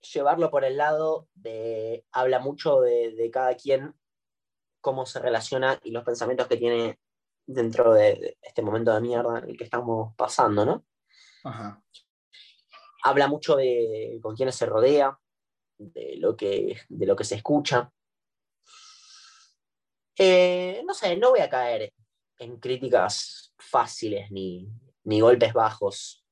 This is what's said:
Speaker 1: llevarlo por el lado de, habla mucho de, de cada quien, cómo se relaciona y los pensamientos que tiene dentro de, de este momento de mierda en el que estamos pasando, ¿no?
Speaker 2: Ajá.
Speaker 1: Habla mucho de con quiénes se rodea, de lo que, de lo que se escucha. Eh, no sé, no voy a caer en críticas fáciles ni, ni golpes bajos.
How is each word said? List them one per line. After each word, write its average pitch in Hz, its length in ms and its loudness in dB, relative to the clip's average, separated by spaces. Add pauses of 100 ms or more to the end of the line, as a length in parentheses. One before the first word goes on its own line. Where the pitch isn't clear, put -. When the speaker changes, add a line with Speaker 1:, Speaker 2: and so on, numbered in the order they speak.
(120)
Speaker 1:
llevarlo 151 380 0
por 139 140 0
el 131 120 -2
lado 156 580 -2
de, 113 760 -8
habla 127 300 0
mucho 143 400 0
de, 120 320 2
de 117 180 -4
cada 127 240 0
quien, 139 400 -2 (840)
cómo 131 260 -4
se 123 140 -10
relaciona 131 640 -2
y 113 80 -10
los 120 100 -8
pensamientos 123 460 -4
que 120 80 2
tiene 117 420 -2 (480)
dentro 117 480 4
de, 107 220 6
de - 260 -10
este - 200 -6
momento 113 300 0
de 107 80 2
mierda 120 380 -2
en 117 120 -12
el 117 60 -14
que 120 60 -12
estamos 113 540 -6
pasando, 107 500 2
¿no? 202 180 -2 (600)
Speaker 2:
Ajá. 107 360 -14 (1200)
Speaker 1:
Habla 139 240 4
mucho 143 260 0
de 117 680 -2
con 110 140 -8
quiénes 131 220 -4
se 117 100 -2
rodea, 135 500 4 (640)
de 67 400 -14
lo 107 180 0
que, - 520 -4
de 104 180 -6
lo 98 80 2
que 101 100 -4
se 101 120 -6
escucha. 135 560 -2 (2250)
Eh, 180 680 4
no 370 100 -6
sé, 180 220 -2
no 240 140 4
voy 240 100 6
a 143 80 0
caer 120 460 -4 (440)
en 120 200 -16
críticas 123 1000 -2
fáciles 104 720 -4
ni, 95 380 -10 (360)
ni 107 160 0
golpes 117 320 6
bajos. 110 800 -4